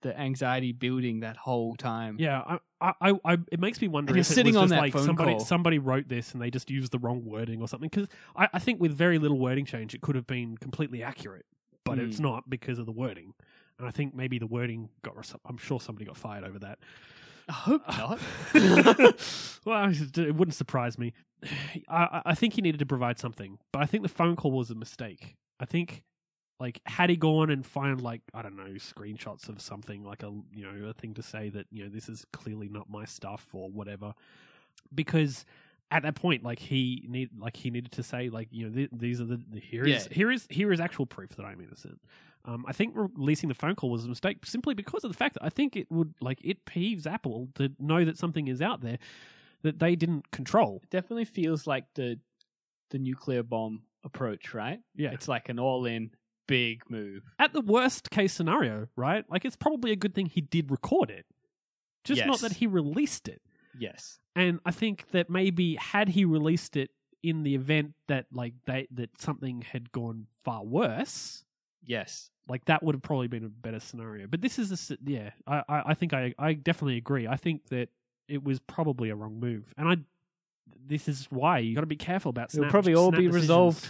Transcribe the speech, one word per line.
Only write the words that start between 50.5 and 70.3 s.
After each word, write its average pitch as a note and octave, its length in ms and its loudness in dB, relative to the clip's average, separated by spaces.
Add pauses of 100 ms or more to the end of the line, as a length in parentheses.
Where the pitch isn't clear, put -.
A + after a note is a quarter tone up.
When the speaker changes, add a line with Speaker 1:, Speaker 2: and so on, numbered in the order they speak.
Speaker 1:
It - 80 -20
definitely G#3+ 340 -2
feels D#3+ 420 -2
like C3+ 180 -2 (100)
the, B2 240 -2 (720)
the C3+ 80 -4
nuclear C3 440 -2
bomb A2+ 380 -4 (240)
approach, A#2+ 480 -6
right? B2 260 -6 (160)
Speaker 2:
Yeah. D3 160 -2
Speaker 1:
It's C3+ 160 -10
like B2 220 -4
an A#2+ 100 -6
all-in B2 520 -2 (360)
big A#2+ 420 2
move. G2+ 340 -10 (160)
Speaker 2:
At D4 120 6
the D#4 80 0
worst B3 520 2
case G3 200 2
scenario, D3+ 640 0
right? D#3+ 340 0
Like, F3+ 140 -2
it's B3+ 140 -4
probably B3 340 0
a G#3 60 2
good G3 180 0
thing F#3+ 120 0
he E3+ 120 0
did D3+ 320 0
record - 380 2
it. F#2+ 160 -16 (800)
Just C4 200 2
not C4+ 100 4
Speaker 1:
Yes. A#3 60 0
Speaker 2:
that A3+ 120 0
he A#3 140 2
released F3+ 600 0
it. - 140 -14 (360)
Speaker 1:
Yes. - 420 -12 (180)
Speaker 2:
And F3 260 2
I F3 80 -2
think G#3 380 -4
that F3 200 0
maybe F3+ 460 2
had G#3 340 0
he F#3+ 140 4
released D#3 540 2
it C3+ 140 -2 (320)
in D#3+ 200 0
the C#3 120 2
event D3 400 0 (120)
that, C3 240 -2
like, B2 220 -6 (140)
they, C3 240 -2
that - 280 -10
something C3 440 -6
had A#2+ 280 -12
gone A2+ 360 -6 (180)